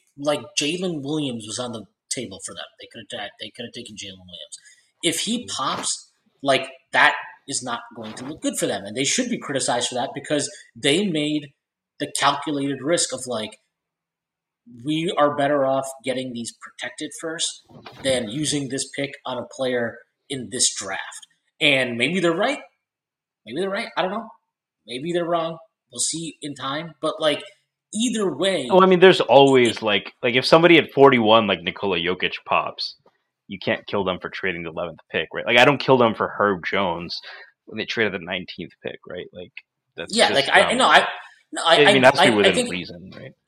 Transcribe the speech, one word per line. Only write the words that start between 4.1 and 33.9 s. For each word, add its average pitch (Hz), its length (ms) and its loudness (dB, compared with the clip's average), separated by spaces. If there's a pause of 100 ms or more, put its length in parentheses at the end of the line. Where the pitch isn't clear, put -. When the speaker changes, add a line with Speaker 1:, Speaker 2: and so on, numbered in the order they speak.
Speaker 1:
Williams. 87 360 -20 (440)
If 165 200 -2
he 240 180 -4
Speaker 2:
Mm-hmm. - 160 -10
Speaker 1:
pops, - 560 -6 (320)
like, 135 260 2 (240)
that 135 220 6 (320)
is 127 160 -8
not 117 180 -8 (140)
going 110 180 -14
to 127 120 -14
look 151 160 -14
good 269 180 -4
for 165 80 0
them, 101 180 -4
and 107 100 -10
they 135 80 0
should 240 260 0
be 190 100 -2
criticized 127 500 -2
for 127 60 -8
that 127 180 -2
because 143 340 -2 (280)
they 151 320 2
made 151 460 -4 (460)
the 147 200 -6
calculated 143 600 0
risk 160 320 -2
of, - 140 -8
like, 110 320 -8 (1200)
we 156 360 -2
are 147 160 4
better 143 300 2
off 135 220 0 (160)
getting 131 300 -4
these 117 260 -10
protected - 520 -12 (100)
first 160 400 -8 (420)
than 123 240 0
using 143 420 -4
this 131 200 -6
pick 139 220 -6 (120)
on 127 140 -8
a 117 80 -8 (100)
player 123 420 -4 (300)
in 127 240 -10
this 120 220 -2
draft. - 540 -12 (320)
And 135 380 0
maybe 147 220 0
they're 170 160 2
right. 240 220 -2 (880)
Maybe 135 160 -8
they're 196 80 -4
right. 208 260 -6
I 151 60 -2
don't 185 100 -2
know. 220 180 -8 (580)
Maybe 135 260 -8
they're 170 160 -2
wrong. 165 300 -2 (320)
We'll 123 80 -14
see 160 420 -6
in 143 140 -10
time. 147 460 -8
But, 156 200 -4
like, 147 220 0 (500)
either 214 420 -2
way. 165 360 -2
Speaker 3:
Oh, 185 100 8
I 190 60 8
mean, 185 120 6
there's 180 220 8
always, 127 640 6
like, 101 280 0 (120)
like, 123 100 0
if 127 120 2
somebody 165 340 8
at - 120 -2
forty-one, 117 540 8
like, 95 160 0
Nikola 90 380 -2
Jokic 87 340 -2 (140)
pops, - 480 -2 (520)
you 98 120 -12
can't - 260 -4
kill 101 180 -4